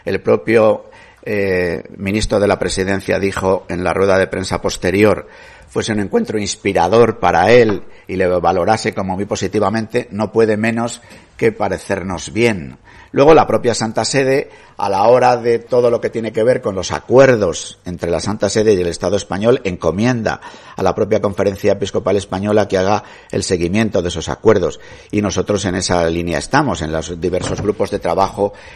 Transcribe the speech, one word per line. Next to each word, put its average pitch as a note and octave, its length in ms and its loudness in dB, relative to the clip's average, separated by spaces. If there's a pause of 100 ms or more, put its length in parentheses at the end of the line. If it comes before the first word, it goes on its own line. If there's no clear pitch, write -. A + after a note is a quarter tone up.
el F#2+ 160 -4
propio, A2 720 2 (320)
eh, F#2 580 -2 (160)
ministro G2+ 420 -2
de G2+ 80 2
la F#2+ 120 2
Presidencia F#2+ 580 -2
dijo F#2+ 520 -2
en F2 140 -6
la F2 80 0
rueda F#2+ 280 2
de F#2 80 0
prensa F#2 340 -4
posterior, F#2+ 640 0 (400)
fuese - 260 -4
un G#2 60 -4
encuentro G#3+ 380 -2
inspirador G2+ 800 2
para F2 340 4
él A2 300 6 (260)
y F#2+ 100 -6
le F#2 100 2
valorase F2+ 640 0
como F#2+ 220 -6
muy G2 100 -6
positivamente, G#2+ 880 -2
no G2+ 200 -4
puede A2 260 2
menos A#2 440 -4 (340)
que A#2 160 0
parecernos F#2 800 -6
bien. F#2 460 -2 (380)
Luego, C#3+ 180 6
la C3 140 6
propia A2 260 0
Santa A2+ 300 -4
Sede, C3+ 460 0 (260)
a G2 140 -4
la G2 140 0
hora B2 340 6
de A#2 220 0
todo B2 300 2
lo A#2 120 0
que G#2+ 80 -2
tiene A2+ 240 -6
que A2 100 0
ver B2+ 180 2
con G2+ 140 -4
los F#2 160 -6
acuerdos G#2+ 920 2
entre F2 260 -6
la E2 80 0
Santa G2+ 300 -2
Sede G#2+ 240 4
y F2+ 80 0
el F2 60 -2
Estado F2+ 280 -2
español, G2+ 480 0
encomienda F#2+ 800 -2 (340)
a - 80 -4
la F#2 100 2
propia G#2 280 0
Conferencia G2 500 0
Episcopal G2 460 -2
Española G2+ 500 0
que G2 100 0
haga G2 280 0 (260)
el G2 120 -2
seguimiento F#2+ 580 0
de F2 80 -2
esos E2+ 180 -8
acuerdos. F2 540 0 (300)
Y G#2 100 0
nosotros F#2+ 420 -2
en F#2 120 -2
esa F2+ 340 0
línea E2+ 300 -2
estamos, C3+ 420 -2
en D#2 100 -6
los D#2+ 300 -6
diversos F2+ 400 -4
grupos G2+ 280 -2
de G2+ 100 -4
trabajo F#2+ 520 -2 (240)